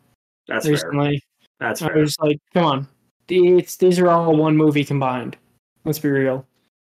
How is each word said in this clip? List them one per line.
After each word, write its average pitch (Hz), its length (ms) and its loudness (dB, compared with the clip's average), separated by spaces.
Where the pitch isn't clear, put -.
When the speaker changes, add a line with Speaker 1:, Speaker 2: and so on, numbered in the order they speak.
Speaker 1:
That's 113 180 -6
fair. 151 80 2
Speaker 2:
recently. 143 500 -4
Speaker 1:
That's 113 220 -6
Speaker 2:
I 160 60 -4
Speaker 1:
fair. 151 120 -2
Speaker 2:
was 151 200 -2
like, 151 200 -2
"Come 175 120 2
on. 139 220 -2
It's, 180 500 2
these 180 220 2
are 175 100 4
all 170 260 2
one 156 220 2
movie 147 260 2
combined. 131 540 -4
Let's 151 140 -4
be 147 100 -4
real." 135 380 -2